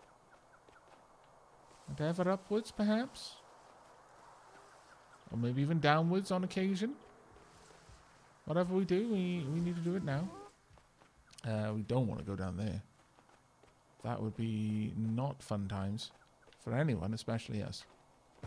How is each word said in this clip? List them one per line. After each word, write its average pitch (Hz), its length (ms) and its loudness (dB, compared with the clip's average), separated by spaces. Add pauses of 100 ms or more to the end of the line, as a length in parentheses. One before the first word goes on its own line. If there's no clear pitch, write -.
(1900)
And 143 120 -6
ever 175 280 2
upwards, 208 420 0
perhaps? 214 640 0 (2000)
Or 104 60 -2
maybe 123 240 2
even 156 180 4
downwards 165 520 4
on 185 120 2
occasion? 190 500 0 (1500)
Whatever 175 280 2
we 190 120 4
do, 180 240 4
we, 180 440 2
we 165 60 0
need 175 160 0
to 170 60 -4
do 175 140 0
it 190 80 -2
now. 147 240 0 (1200)
Uh, 107 280 0
we 110 80 -2
don't 120 240 2
wanna - 160 -4
go 98 120 -4
down 92 220 -4
there. 104 240 -2 (1200)
That 117 180 -4
would 107 140 -4
be 107 640 -2
not 120 460 -2
fun 101 240 -2
times. 98 440 -4 (480)
For 113 140 -4
anyone, 117 400 2
especially 110 500 -4
us. - 220 -8 (600)